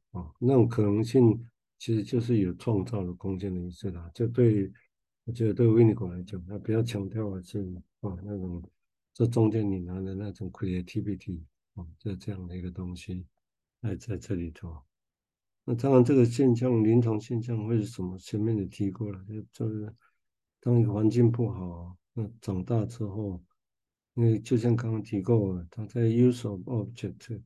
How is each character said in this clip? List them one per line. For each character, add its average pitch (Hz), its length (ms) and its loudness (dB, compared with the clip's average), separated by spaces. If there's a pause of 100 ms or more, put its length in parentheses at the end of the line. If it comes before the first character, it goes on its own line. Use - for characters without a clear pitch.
(100)
哦， 85 300 -12
那 127 140 4
种 120 140 6
可 117 140 0
能 104 200 2
性 117 380 6 (380)
其 117 160 -2
实 107 80 0
就 117 180 -2
是 120 180 0
有 90 160 2
创 95 300 -2
造 101 200 -4
的 90 100 -6
空 95 240 -6
间 95 160 -6
的 90 60 -6
意 90 100 -8
思 98 220 -10
啦。 85 200 -14
就 117 140 -2
对， 113 440 4 (540)
我 117 80 -6
觉 117 140 -2
得 104 80 0
对 120 120 4
Winnicott 107 460 6
来 90 120 -8
讲， 90 200 -10
他 98 140 -10
比 107 140 -4
较 113 100 2
强 104 260 -4
调 107 220 -4
的 92 120 -8
是， 104 180 -8 (400)
哦， 92 220 -8
那 101 140 -8
种 90 260 -8 (520)
这 117 120 2
中 113 240 4
间 107 180 0
你 95 120 -2
拿 90 200 -8
的 95 140 -8
那 101 180 -8
种 92 200 -10
creativity， 90 880 -6 (340)
哦， 87 140 -12 (100)
这， 101 180 -8
这 101 140 -10
样 92 160 -10
的 87 100 -12
一 90 40 -10
个 87 100 -8
东 90 240 -8
西 92 300 -10 (560)
在， 95 160 -6
在 92 220 -8
这 - 160 -8
里 85 160 -4
头。 82 260 -14 (880)
那 127 120 -4
当 135 160 2
然 127 120 8
这 147 80 4
个 131 120 6
现 120 300 4
象， 117 280 2
临 113 180 6
床 113 200 2
现 117 200 -6
象 113 240 -6
会 113 140 0
是 101 80 0
什 - 160 -10
么？ 92 160 -8
前 107 200 -6
面 110 180 0
也 95 100 -2
提 98 240 -4
过 101 220 -6
了， 92 120 -12
就， 107 160 -12 (120)
就 113 200 -6
是 107 220 -8 (680)
当 120 200 4
一 113 40 6
个 101 80 0
环 107 160 4
境 120 220 6
不 117 180 0
好， 90 480 -10 (180)
那 110 140 -6 (120)
长 92 240 -4
大 113 200 0
之 - 200 -8
后， 98 360 -6 (760)
因 120 100 2
为 110 160 4
就 - 160 0
像 117 180 2
刚 117 160 -2
刚 110 100 -2
提 98 220 -4
过 101 320 2
了， 87 160 -8
他 107 160 -10
在 120 160 -4
use 120 460 4
of 98 140 -8
object， 104 840 -8